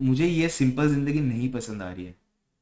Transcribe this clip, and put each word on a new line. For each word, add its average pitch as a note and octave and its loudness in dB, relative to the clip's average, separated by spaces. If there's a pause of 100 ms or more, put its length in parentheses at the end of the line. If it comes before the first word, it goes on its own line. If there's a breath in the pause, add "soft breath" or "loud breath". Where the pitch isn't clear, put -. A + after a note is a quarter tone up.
मुझे C3+ 2
ये E3 2
simple C#3 2
जिंदगी C#3+ 0
नहीं B2+ -2
पसंद A2 -8
आ F#2 -10
रही F2+ -12
है। F2+ -16 (460)